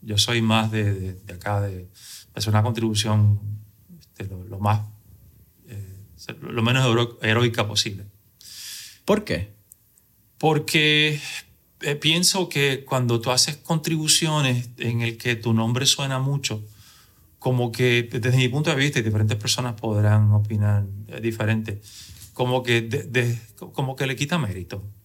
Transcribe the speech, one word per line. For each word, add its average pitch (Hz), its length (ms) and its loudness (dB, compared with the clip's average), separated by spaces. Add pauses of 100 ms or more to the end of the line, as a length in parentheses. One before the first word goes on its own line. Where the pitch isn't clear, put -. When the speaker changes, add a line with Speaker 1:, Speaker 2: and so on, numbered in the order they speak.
Speaker 1:
Yo 107 160 -4
soy 117 240 2
más 110 300 2
de, 104 220 0
de, 92 220 -6
de - 180 -16
acá, 101 260 -4
de, 98 200 -4
de 90 100 -16 (440)
hacer 104 160 -4
una 107 140 4
contribución, 107 760 2 (580)
este, - 280 -14
lo, 92 180 -12
lo 98 140 -12
más, 104 280 2 (800)
eh, 101 380 -16 (340)
lo - 240 -4
menos 123 220 4
hero-, 120 360 2
heroica 110 460 2
posible. 101 380 -4 (960)
Speaker 2:
¿Por 202 220 2
qué? 87 280 -4 (840)
Speaker 1:
Porque, 151 800 2 (640)
eh, 143 140 -2
pienso 175 520 2
que 143 380 0
cuando 120 340 0
tú 120 120 -2
haces 147 260 0
contribuciones 156 1200 0
en 117 240 -2
el 117 160 -4
que 120 180 -2
tu 113 180 0
nombre 117 340 0
suena 135 320 0
mucho, 131 460 -4 (720)
como 123 360 0
que 120 300 2
desde 123 340 0
mi 131 100 4
punto 151 220 0
de 147 80 2
vista, 143 220 2
y - 20 -2
diferentes 107 340 2
personas 123 380 -2
podrán 107 580 4
opinar, 104 540 2 (240)
eh, - 100 -10
diferente, 110 640 -2 (500)
como 127 320 0
que 120 180 2
de, 117 220 -4
de, 120 380 -2 (320)
como 131 240 -4
que 139 100 -4
le 131 80 -4
quita 147 220 -2
mérito 101 460 -4 (220)